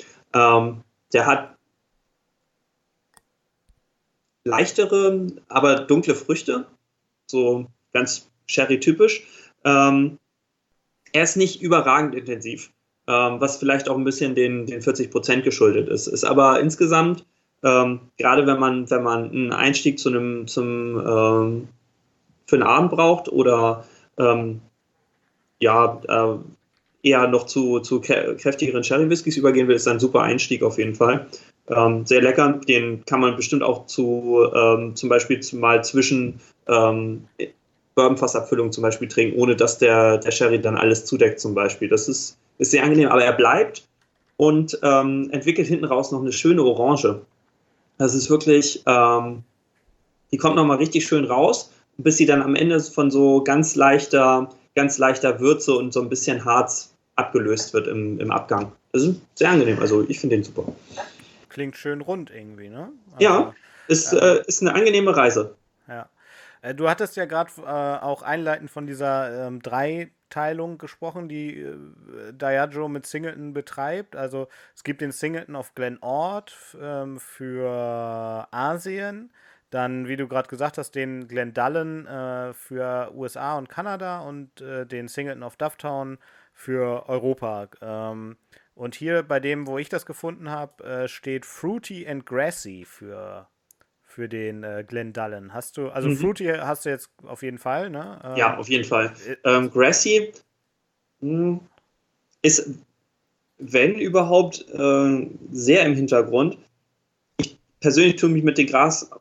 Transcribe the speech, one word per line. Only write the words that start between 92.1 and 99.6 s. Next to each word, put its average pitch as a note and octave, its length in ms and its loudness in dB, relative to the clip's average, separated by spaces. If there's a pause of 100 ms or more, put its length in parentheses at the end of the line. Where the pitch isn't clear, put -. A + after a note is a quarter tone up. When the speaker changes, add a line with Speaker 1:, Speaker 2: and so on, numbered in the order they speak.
Speaker 2:
Grassy B2 640 -8
für, G2 600 -18 (540)
für - 260 -14
den, G#2+ 340 -10
äh, G#2 240 -12
Glendallen. G#2+ 640 -12
Hast A#2+ 240 -16
du, C#3 120 -8
also C3+ 200 -4
Speaker 1:
Mhm. C#3+ 80 -2
Speaker 2:
Fruity F#3+ 300 -6
hast D3+ 400 -6
du D3+ 40 -6
jetzt C3+ 200 -8 (160)
auf A#2+ 160 -16
jeden B2+ 160 -10
Fall, D3+ 320 -6
ne? D#3+ 340 -14
Ähm, B2+ 120 -10
Speaker 1:
Ja, A#2 200 0
auf A2 120 -12
jeden B2 160 -2
Fall. A2+ 280 -2 (140)
Speaker 2:
äh, C3 180 -12
Speaker 1:
Ähm, B2+ 260 2